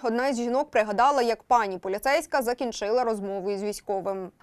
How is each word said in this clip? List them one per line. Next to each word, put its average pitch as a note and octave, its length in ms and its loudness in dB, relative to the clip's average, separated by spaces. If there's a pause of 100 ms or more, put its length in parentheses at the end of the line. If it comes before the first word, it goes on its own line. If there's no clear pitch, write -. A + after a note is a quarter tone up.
Одна B3 240 0
із C4+ 100 -2
жінок A#3+ 340 -2
пригадала, A#3 500 4
як A3+ 220 0
пані G#3 340 2
поліцейська C4+ 640 0
закінчила A#3+ 640 0
розмову G3+ 480 -4
із G3 120 -4
військовим. G3 680 -6 (100)